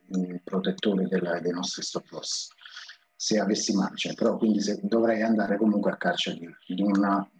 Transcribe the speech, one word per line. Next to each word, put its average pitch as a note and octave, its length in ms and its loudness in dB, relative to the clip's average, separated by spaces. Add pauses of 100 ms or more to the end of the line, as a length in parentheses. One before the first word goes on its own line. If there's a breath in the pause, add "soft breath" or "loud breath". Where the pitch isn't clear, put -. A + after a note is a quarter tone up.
(100)
i F2+ 340 -2
protettori F#2+ 640 0
della, F2 320 0
dei E2+ 100 0
nostri F2+ 320 -6
stop - 280 -8
loss, - 420 -8 (640 loud breath)
se - 240 0
avessi G2+ 340 0
margine, F#2+ 400 -2
però A2+ 220 2
quindi G#2 240 2
se, G2+ 200 -2
dovrei A2+ 420 2
andare G#2+ 340 2
comunque G#2 340 4
a - 60 -6
caccia F2+ 360 -2
di, E2 140 -10 (220)
di F#2 140 -2
una, G2 460 2 (100)